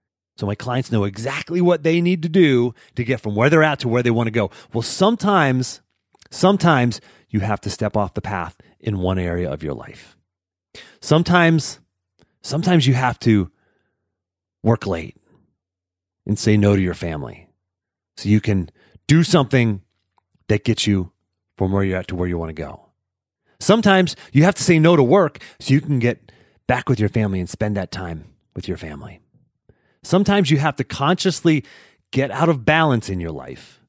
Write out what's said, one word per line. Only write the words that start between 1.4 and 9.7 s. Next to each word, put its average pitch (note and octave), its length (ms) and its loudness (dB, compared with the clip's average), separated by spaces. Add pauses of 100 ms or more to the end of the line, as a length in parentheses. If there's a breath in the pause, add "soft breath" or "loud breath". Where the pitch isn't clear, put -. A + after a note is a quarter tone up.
what F3 240 2
they E3 160 2
need F3 220 0
to E3+ 60 -4
do C#3 460 2 (220 soft breath)
to B2 80 -4
get A#2 160 -2
from G#2 160 -6
where A#2 120 4
they're D#3 140 6
at D3+ 180 0
to B2+ 80 -4
where A#2+ 140 0
they A#2+ 80 0
wanna A2+ 200 0
go. G#2+ 200 -2 (220 loud breath)
Well, A2+ 100 -4
sometimes, F#3 1000 0 (500)
sometimes E3 680 2 (280 soft breath)
you G2+ 120 -2
have G2+ 220 -2
to G2+ 80 -8
step G#2+ 260 -6
off G2+ 180 -2
the G#2 60 -8
path F2+ 360 -8 (240 soft breath)
in G#2 180 -4
one F#2 200 -2
area F2 320 -4
of C#2+ 120 -10
your D2 120 -8